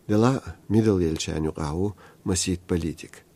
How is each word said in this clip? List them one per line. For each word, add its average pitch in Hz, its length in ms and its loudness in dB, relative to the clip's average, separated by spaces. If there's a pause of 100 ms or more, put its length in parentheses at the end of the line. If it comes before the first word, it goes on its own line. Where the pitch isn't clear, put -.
Дела 120 340 4 (280)
медал 107 300 4
елчән 80 500 -2
юқау 82 460 -4 (280)
масит 90 380 -2
политик. 82 600 -6 (120)